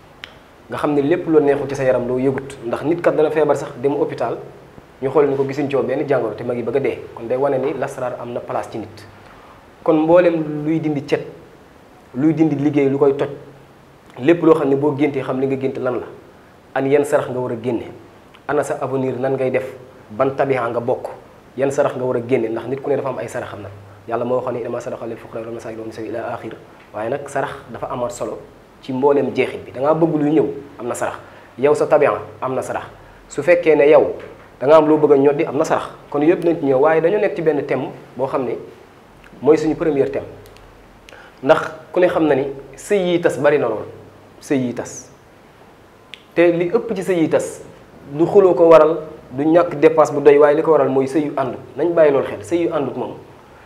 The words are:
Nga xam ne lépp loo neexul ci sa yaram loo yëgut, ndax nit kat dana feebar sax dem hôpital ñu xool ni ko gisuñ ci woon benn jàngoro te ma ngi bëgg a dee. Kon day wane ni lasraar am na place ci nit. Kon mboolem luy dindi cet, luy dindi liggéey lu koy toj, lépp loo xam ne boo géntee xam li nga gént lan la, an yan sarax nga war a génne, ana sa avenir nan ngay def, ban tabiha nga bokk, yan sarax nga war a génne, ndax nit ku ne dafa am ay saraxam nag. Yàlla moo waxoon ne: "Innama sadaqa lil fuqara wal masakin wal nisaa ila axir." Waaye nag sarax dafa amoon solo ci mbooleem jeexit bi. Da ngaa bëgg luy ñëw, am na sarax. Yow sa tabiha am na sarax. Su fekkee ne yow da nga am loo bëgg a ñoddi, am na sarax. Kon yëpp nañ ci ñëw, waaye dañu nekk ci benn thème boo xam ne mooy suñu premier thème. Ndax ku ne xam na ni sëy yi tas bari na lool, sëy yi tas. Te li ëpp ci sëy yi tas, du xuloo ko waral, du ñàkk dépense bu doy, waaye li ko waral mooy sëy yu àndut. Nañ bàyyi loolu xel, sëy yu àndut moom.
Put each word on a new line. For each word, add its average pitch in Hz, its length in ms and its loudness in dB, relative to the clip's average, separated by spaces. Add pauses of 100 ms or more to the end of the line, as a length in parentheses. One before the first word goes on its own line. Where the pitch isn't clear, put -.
(680)
Nga 120 80 -8
xam 151 160 -2
ne 143 80 2
lépp 160 260 -2
loo 156 140 4
neexul 139 260 0
ci 131 80 -8
sa 139 80 -4
yaram 123 240 0
loo 127 120 -2
yëgut, 135 440 -4
ndax 117 200 -6
nit 165 180 -2
kat 160 140 2
dana 151 160 2
feebar 151 260 2
sax 139 140 -10 (100)
dem 139 120 0
hôpital 127 440 -4 (640)
ñu 131 80 -2
xool 147 200 4
ni 139 60 0
ko 135 100 0
gisuñ 131 220 -4
ci 131 80 -2
woon 117 120 0
benn 139 200 -4
jàngoro 113 280 -2
te 120 80 -10
ma 123 100 -4
ngi 120 80 -4
bëgg 117 140 -4
a 139 40 0
dee. 123 200 -2 (160)
Kon - 120 -14
day 127 100 -2
wane 139 200 0
ni 135 160 -2
lasraar 127 480 -6
am 120 120 -10
na 123 60 -6
place 120 320 -8
ci 120 60 -8
nit. 98 300 -14 (760)
Kon 165 200 4
mboolem 160 600 2
luy 156 160 -2
dindi 147 260 -4
cet, - 220 -4 (880)
luy 156 180 2
dindi 151 220 0
liggéey 139 340 0
lu 139 80 0
koy 139 200 2
toj, 143 100 -4 (880)
lépp 165 240 2
loo 160 140 6
xam 151 140 0
ne 139 80 2
boo 147 200 0
géntee 143 240 0
xam 131 200 -4
li 139 60 0
nga 131 100 -4
gént 131 200 -4
lan 123 220 -4
la, - 60 -8 (680)
an 135 140 -2
yan 143 160 4
sarax 139 260 0
nga 123 80 -6
war 123 140 -4
a 120 100 -4
génne, 117 300 -6 (560)
ana 143 160 0
sa 147 180 -6
avenir 131 380 -4
nan 135 160 -2
ngay 131 160 -2
def, - 240 -4 (340)
ban 127 280 -2
tabiha 131 320 0
nga 117 100 -4
bokk, 120 300 -4 (480)
yan 175 120 0
sarax 139 280 0
nga 127 80 -4
war 127 100 0
a 120 100 -2
génne, 117 220 0
ndax 113 220 -6
nit 135 120 -6
ku 135 80 -6
ne 139 60 0
dafa 127 140 -4
am 123 80 -8
ay 117 100 -8
saraxam 113 340 -10
nag. 98 100 -14 (360)
Yàlla 117 160 -4
moo 123 140 0
waxoon 123 160 -4
ne: 120 80 -6
"Innama 120 180 -8
sadaqa 120 260 -10
lil 113 120 -10
fuqara - 280 -12
wal 117 100 -10
masakin 113 240 -12
wal 110 80 -12
nisaa 113 160 -12
ila 113 300 -8
axir." 113 220 -10 (380)
Waaye 107 160 -6
nag 139 180 -6
sarax 143 240 -4 (180)
dafa 117 220 -10
amoon 123 180 -4
solo - 300 -8 (420)
ci 135 120 -8
mbooleem 131 420 2
jeexit 113 300 -2
bi. - 80 -16
Da 123 80 -10
ngaa 147 140 2
bëgg 160 200 2
luy 147 160 0
ñëw, 147 140 4 (340)
am 120 80 -8
na 120 80 -4
sarax. 101 220 -6 (420)
Yow 143 160 4
sa 151 120 2
tabiha 131 340 4 (200)
am 131 140 -4
na 123 60 -4
sarax. 110 240 -8 (420)
Su - 160 -6
fekkee 170 320 4
ne 143 140 6
yow 147 260 6 (460)
da 131 60 0
nga 156 100 8
am 151 100 6
loo 151 100 6
bëgg 147 140 4
a 139 60 8
ñoddi, 143 280 4
am 120 120 -4
na 160 80 0
sarax. 160 240 -2 (200)
Kon 143 120 -4
yëpp 165 240 2
nañ 165 140 0
ci 143 60 -2
ñëw, 135 140 4
waaye 156 220 4
dañu 180 180 2
nekk 202 160 -2
ci 175 60 -6
benn 151 240 0
thème 143 240 -4 (260)
boo 127 120 -4
xam 135 180 -4
ne 113 60 -6 (880)
mooy 151 160 4
suñu 156 180 0
premier 143 360 0
thème. - 120 -6 (1200)
Ndax - 280 2 (220)
ku 175 60 0
ne 180 80 6
xam 165 200 0
na 143 80 4
ni 139 120 0 (280)
sëy 185 380 -2
yi 170 80 0
tas 123 180 0
bari 147 180 4
na 127 100 -2
lool, 104 180 -6 (560)
sëy 147 160 -2 (100)
yi 117 60 -6
tas. - 360 -12 (1300)
Te 170 60 4 (100)
li 170 220 -2
ëpp - 220 -2
ci 185 80 -6
sëy 180 180 0
yi 151 80 2
tas, - 320 -2 (500)
du 151 140 0
xuloo 190 280 6
ko 170 160 6
waral, 160 280 8 (340)
du 131 140 -4
ñàkk 160 340 4
dépense 156 340 6
bu 143 80 -2
doy, 143 160 8
waaye 147 180 6
li 156 60 2
ko 156 100 2
waral 139 180 4
mooy 131 180 0
sëy 151 200 -2
yu 143 100 -8
àndut. 127 220 -4 (180)
Nañ 170 160 0
bàyyi 160 180 6
loolu 127 160 0
xel, - 160 -10
sëy 170 200 -2
yu 160 100 -2
àndut 139 240 -4
moom. 113 160 -6 (520)